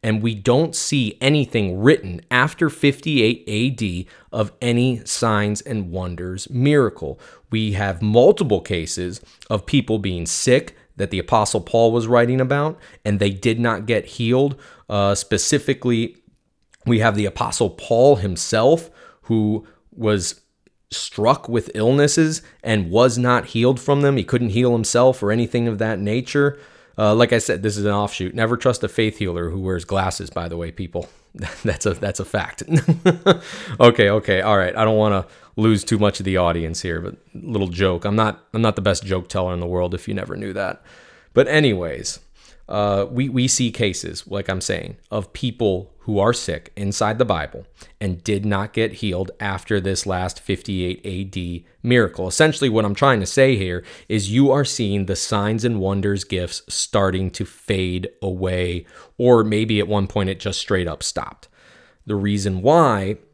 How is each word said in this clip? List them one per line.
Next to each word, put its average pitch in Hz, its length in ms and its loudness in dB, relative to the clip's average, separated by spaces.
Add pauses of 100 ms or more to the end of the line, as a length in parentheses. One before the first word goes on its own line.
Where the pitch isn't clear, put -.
And 110 180 0
we 113 140 0
don't 131 400 2
see 127 480 -2
anything 117 580 0
written 104 400 2 (100)
after 143 380 2
fifty-eight 139 800 0
A 110 240 -2
D 95 360 -6 (240)
of 107 300 -4
any 120 460 0
signs 104 560 0
and 104 280 -8
wonders 90 600 -8
miracle. 123 680 2 (320)
We 110 220 -2
have 98 300 -2
multiple 113 580 4
cases 90 640 -6 (260)
of 107 160 -4
people 113 340 0
being 92 280 -4
sick - 500 0 (200)
that 98 140 -4
the 98 80 -2
Apostle 104 440 0
Paul 117 280 4
was 117 160 0
writing 120 320 2
about, 143 400 -2 (240)
and 101 160 -2
they 101 120 2
did 113 280 -2
not 113 280 -2
get 107 180 0
healed. 131 560 0 (300)
Uh, 101 240 2
specifically, 120 1040 -2 (680)
we 120 140 4
have 110 160 4
the 104 100 0
Apostle 98 460 -2
Paul 127 460 4
himself, 107 720 0 (320)
who 107 440 -2 (240)
was 104 520 -2 (480)
struck - 580 -2
with 117 260 -2
illnesses 147 680 2 (200)
and 101 280 0
was 117 260 4
not 123 300 2
healed 123 340 2
from 143 220 2
them. 139 160 4
He 92 60 -2
couldn't 120 260 0
heal 120 220 2
himself 120 500 2
or 101 100 0
anything 117 340 0
of 110 120 -2
that 110 200 -2
nature. 127 600 0 (380)
Uh, 104 160 4
like 117 200 4
I 117 60 4
said, 98 260 -2
this 104 120 0
is 101 80 -4
an 104 60 2
offshoot. 101 440 -2
Never 113 220 0
trust 120 280 0
a 104 40 -4
faith 110 300 0
healer 85 320 -2
who 90 80 -6
wears 92 260 -4
glasses, 95 460 -2
by 85 180 -8
the 85 80 -10
way, 85 140 -8
people. 90 380 -8 (260)
<laughs> - 300 -14
That's 95 200 -2
a, 98 100 0
that's 98 260 -6
a 92 40 -6
fact. - 380 -6 (560)
<laughs> - 640 -2
Okay, 117 280 6
okay, 101 340 2
all 104 140 2
right. 92 200 0
I 110 80 0
don't 110 120 2
wanna 104 300 0 (300)
lose 107 260 2
too 110 160 0
much 101 220 2
of 95 40 -8
the 95 120 0
audience 85 460 0
here, 82 180 -6
but 92 160 -10 (180)
little 104 320 -4
joke. 90 380 -2
I'm 104 100 0
not, 107 380 -2
I'm 113 100 -2
not 110 140 2
the 98 60 -6
best 95 220 0
joke 92 240 -4
teller 90 240 -2
in 87 60 -4
the 87 80 -6
world, 90 280 -2
if - 120 -10
you 104 80 -6
never 95 220 -8
knew 101 160 -10
that. 98 280 -6 (520)
But - 160 4
anyways, 101 720 0 (460)
uh, 101 440 0
we, 131 180 -2
we 127 180 0
see 123 240 0
cases, 87 560 -6
like 98 220 -6
I'm 95 140 -4
saying, - 340 -6 (140)
of 104 240 -6
people 107 640 -2
who 104 180 -2
are 107 140 4
sick - 440 -6
inside 104 420 -2
the 127 60 4
Bible 85 420 -6 (340)
and 90 240 -6
did 101 220 -2
not 101 260 -2
get 110 220 -2
healed 95 440 -6
after 101 420 -4
this 92 260 -4
last 92 340 -4
fifty-eight 92 640 -4
A 98 200 -6
D 87 420 -8 (160)
miracle. 113 440 2
Essentially, 143 440 2
what 107 160 2
I'm 101 80 -2
trying 131 260 2
to 92 60 -2
say 131 300 4
here 90 280 -4 (240)
is 101 240 -2
you 135 180 6
are 139 140 4
seeing 101 400 -2
the 92 120 -4
signs 107 480 -2
and 117 140 0
wonders 98 460 -2
gifts 90 440 -6
starting 95 640 0
to - 120 -6
fade 92 640 -4 (140)
away, 90 640 -4 (320)
or 120 260 6
maybe 107 340 0
at 98 100 0
one 101 180 0
point 98 240 -2
it 95 100 -8
just - 180 -6
straight 92 300 0
up 76 140 -8
stopped. - 460 -10 (580)
The 104 100 -2
reason 98 460 0
why 117 560 2 (160)